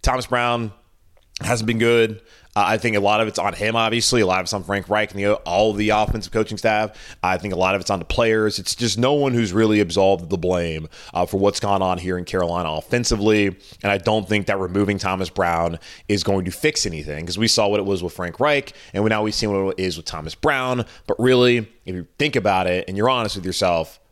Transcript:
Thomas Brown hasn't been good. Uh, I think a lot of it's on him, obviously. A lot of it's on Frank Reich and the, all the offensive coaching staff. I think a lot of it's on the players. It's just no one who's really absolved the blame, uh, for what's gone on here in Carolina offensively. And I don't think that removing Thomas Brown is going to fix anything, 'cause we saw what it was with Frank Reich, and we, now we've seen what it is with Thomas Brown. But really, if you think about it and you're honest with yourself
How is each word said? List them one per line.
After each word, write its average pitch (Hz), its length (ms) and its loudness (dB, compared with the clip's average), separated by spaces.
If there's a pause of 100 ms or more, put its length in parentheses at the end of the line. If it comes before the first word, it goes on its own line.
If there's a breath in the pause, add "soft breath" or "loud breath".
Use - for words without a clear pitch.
Thomas 127 240 0
Brown 120 480 0 (640)
hasn't 110 280 -2
been 113 120 0
good. 113 420 2 (320 soft breath)
Uh, 101 140 2
I 110 100 2
think 110 200 0
a - 20 4
lot 104 220 2
of 107 80 0
it's - 100 -4
on 90 140 0
him, 110 240 -2
obviously. 113 420 2
A 104 60 6
lot 92 160 2
of - 20 -6
it's 87 80 -6
on 95 140 -4
Frank 92 240 -4
Reich 104 220 0
and 98 100 -8
the, 101 140 2
all 101 360 2
the 107 200 0
offensive 107 420 0
coaching 110 240 -2
staff. 107 680 -2
I 92 140 2
think 90 160 -6
a 87 40 -2
lot 92 180 2
of 95 60 0
it's 87 80 -8
on 98 100 0
the - 60 -8
players. 110 540 0
It's - 160 -6
just 107 220 -2
no 127 160 2
one 139 200 2
who's 113 200 0
really 107 260 4
absolved 95 500 2
the 95 80 -2
blame, 82 520 -2 (240 loud breath)
uh, 90 120 0
for 98 120 -4
what's 98 240 2
gone 101 200 0
on 92 160 0
here 90 200 -4
in 87 80 -6
Carolina 87 440 -2
offensively. 104 840 0 (280 loud breath)
And 101 60 0
I 101 100 2
don't 107 280 0
think 104 200 0
that 98 120 -2
removing 95 380 0
Thomas 92 320 -4
Brown 85 500 0 (300 loud breath)
is 104 160 0
going 98 180 0
to 90 80 -4
fix - 340 -2
anything, 76 400 -8
'cause 87 120 -8
we 113 100 0
saw 104 220 2
what 104 100 2
it 98 60 -2
was 95 180 0
with 87 80 -6
Frank 87 300 -8
Reich, 143 320 0 (200 loud breath)
and 98 80 -2
we, 107 80 2
now 107 140 2
we've 107 100 -2
seen 107 160 -2
what 95 300 -2
it - 20 -2
is 92 140 -2
with 82 100 -14
Thomas 78 300 -10
Brown. 127 480 -2 (240 loud breath)
But - 120 -2
really, 123 400 6 (260)
if 92 100 -8
you 87 100 -8 (140)
think 147 160 0
about 92 320 2
it 90 220 0
and 95 80 -6
you're 113 120 2
honest 113 280 0
with 90 80 -10
yourself 85 560 -2 (100)